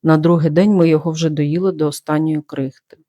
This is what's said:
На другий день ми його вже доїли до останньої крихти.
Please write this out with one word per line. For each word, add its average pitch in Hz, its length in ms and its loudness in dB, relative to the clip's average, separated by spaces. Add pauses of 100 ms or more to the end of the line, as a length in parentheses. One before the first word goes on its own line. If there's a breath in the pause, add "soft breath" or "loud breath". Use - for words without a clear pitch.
На 160 140 4
другий 165 340 2
день 190 220 2
ми 170 160 4
його 156 220 0
вже 160 200 -4
доїли 156 420 -2
до 156 140 -2
останньої 156 540 -4
крихти. 143 560 -10 (120)